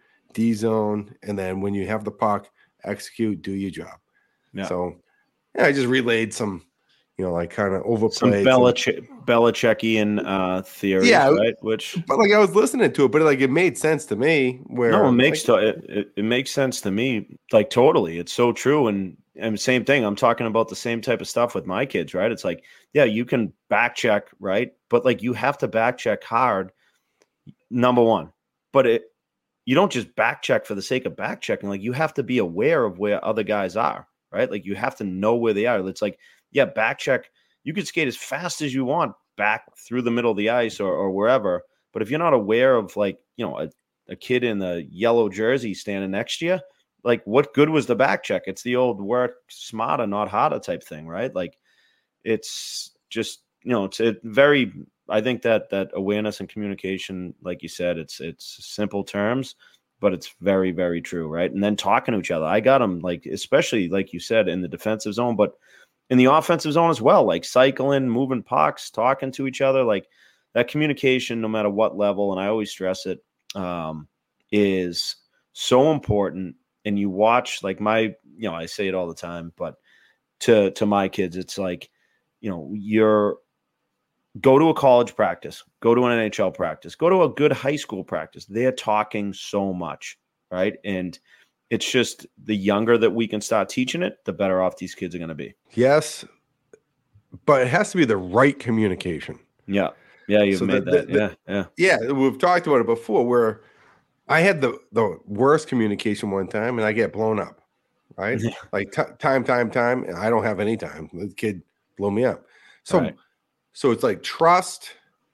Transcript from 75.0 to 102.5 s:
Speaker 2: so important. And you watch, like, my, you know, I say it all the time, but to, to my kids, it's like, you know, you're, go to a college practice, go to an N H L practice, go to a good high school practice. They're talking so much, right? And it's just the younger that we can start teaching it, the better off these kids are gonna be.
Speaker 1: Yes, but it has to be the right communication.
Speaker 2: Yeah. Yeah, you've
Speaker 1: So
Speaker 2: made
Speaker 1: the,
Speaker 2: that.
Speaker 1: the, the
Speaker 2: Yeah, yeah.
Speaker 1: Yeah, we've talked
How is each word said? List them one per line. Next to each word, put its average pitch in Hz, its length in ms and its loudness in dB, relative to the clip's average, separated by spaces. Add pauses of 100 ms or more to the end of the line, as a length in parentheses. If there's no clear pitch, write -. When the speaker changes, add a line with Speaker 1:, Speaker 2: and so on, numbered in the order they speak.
Speaker 2:
so 135 400 2
important. 95 640 -4 (280)
And 104 120 -2
you 101 140 0
watch, 110 540 0
like, 95 160 -6
my, 110 340 0 (220)
you 107 120 -8
know, 82 60 -6
I 85 120 -10
say 98 200 -6
it 95 80 -4
all 90 140 -4
the 82 60 -10
time, 85 420 -12
but 82 180 -10 (640)
to, 104 320 6
to - 140 -2
my 101 220 2
kids, 92 280 -4
it's 92 220 -10
like, 90 320 -8 (500)
you 113 80 -10
know, 80 240 -10
you're, 107 640 2 (1000)
go 131 160 8
to 160 120 6
a 156 60 2
college 123 420 4
practice, - 480 -4 (160)
go 117 160 4
to 123 80 4
an 120 80 2
N 117 80 2
H 107 180 -2
L 95 140 0
practice, 85 420 -6
go 160 140 2
to 185 160 4
a 147 40 4
good 143 220 2
high 127 240 -2
school 98 300 -8
practice. - 400 -10
They're 117 260 -2
talking 107 640 -2
so 98 400 -6
much, 85 440 -10 (360)
right? 92 320 -2
And 92 340 -6 (520)
it's 113 200 -2
just - 340 -2 (200)
the 107 100 -4
younger 101 420 2
that 110 140 4
we 113 160 -2
can 104 140 -6
start 104 280 -2
teaching 127 360 -4
it, - 200 -6
the 104 80 -6
better 92 300 -2
off 90 140 -2
these 90 180 -12
kids 90 220 -10
are - 20 -10
gonna 82 160 -10
be. 71 220 -14 (160)
Speaker 1:
Yes, 139 520 0 (1200)
but 139 160 4
it 123 60 2
has 175 220 0
to - 60 -8
be 170 80 4
the 110 120 2
right 110 400 2
communication. 92 840 -4 (260)
Speaker 2:
Yeah. 95 240 0 (380)
Yeah, 104 140 6
you've 98 180 2
Speaker 1:
So 95 60 0
Speaker 2:
made 95 180 0
Speaker 1:
the, 87 80 -6
Speaker 2:
that. - 160 4
Speaker 1:
the, - 40 -12
the 101 240 0 (120)
Speaker 2:
Yeah, 95 160 -4 (120)
yeah. 170 240 4
Speaker 1:
Yeah, 120 120 -4
we've 135 260 2
talked 175 300 2